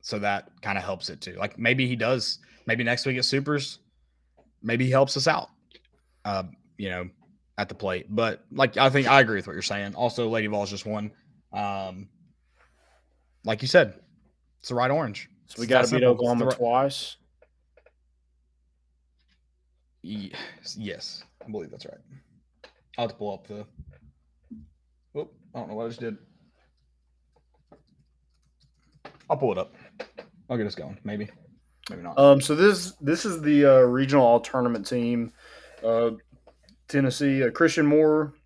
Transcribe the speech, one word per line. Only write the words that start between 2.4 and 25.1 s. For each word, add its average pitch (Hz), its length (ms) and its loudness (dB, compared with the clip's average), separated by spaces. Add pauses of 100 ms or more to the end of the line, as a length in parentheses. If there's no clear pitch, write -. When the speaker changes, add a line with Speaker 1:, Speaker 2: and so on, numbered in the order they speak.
Speaker 1:
maybe 117 160 -2
next 120 240 -2
week 127 100 -2
at 123 80 -2
Supers, 139 540 -4 (800)
maybe 120 240 0
he 127 60 0
helps 135 260 2
us 135 100 0
out, - 220 -2 (760)
uh, 98 200 -4 (340)
you 98 120 -8
know, 90 200 -8 (480)
at 101 120 -4
the 98 60 -14
plate. 92 340 -6
But, 107 420 -2
like, 135 260 0
I 135 120 4
think 131 180 0
I 139 140 8
agree 110 160 2
with 92 100 -6
what 87 60 -14
you're 90 100 -8
saying. 101 320 -6
Also, 117 340 -2
Lady 113 180 -2
Vols 101 220 -4
just 101 160 -10
won. 107 260 -8 (400)
Um, 98 580 -8 (1300)
like 110 180 -4
you 131 60 -6
said, 131 320 4 (600)
it's - 100 -18
the 123 60 -6
right 123 160 2
orange. 139 380 -4 (180)
Speaker 2:
So - 120 -20
we 117 60 -6
Speaker 1:
It's 113 40 -10
Speaker 2:
gotta 127 180 4
Speaker 1:
that 113 80 0
Speaker 2:
beat 131 60 2
Speaker 1:
simple. 123 120 6
It's 117 60 0
Speaker 2:
Oklahoma 120 260 0
Speaker 1:
the 131 60 2
ri- 120 40 -2
Speaker 2:
twice? 127 640 -2 (2750)
Speaker 1:
Ye-, 98 320 -12 (440)
yes, - 460 -12 (220)
I 107 60 -16
believe 92 200 -12
that's - 140 -20
right. - 140 -18 (1000)
I'll 120 60 -4
have 110 80 -6
to - 60 -20
pull 104 160 -8
up - 140 -18
the, 104 180 -16 (1500)